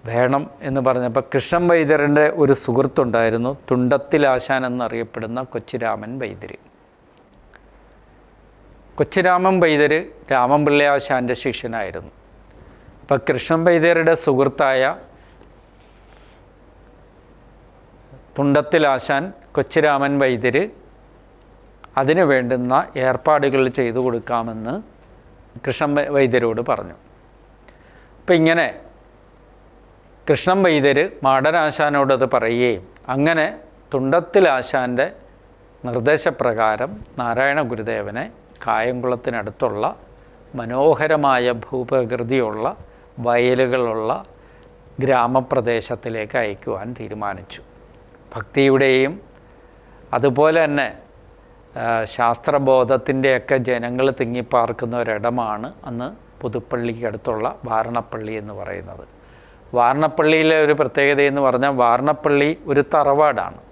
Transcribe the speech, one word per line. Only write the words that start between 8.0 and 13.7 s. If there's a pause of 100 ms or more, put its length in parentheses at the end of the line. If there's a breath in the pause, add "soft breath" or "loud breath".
കൊച്ചിരാമൻ
വൈദ്യർ (380)
രാമൻപിള്ള (140)
ആശാൻ്റെ
ശിഷ്യനായിരുന്നു. (920 loud breath)
അപ്പം
കൃഷ്ണൻ
വൈദ്യരുടെ (100)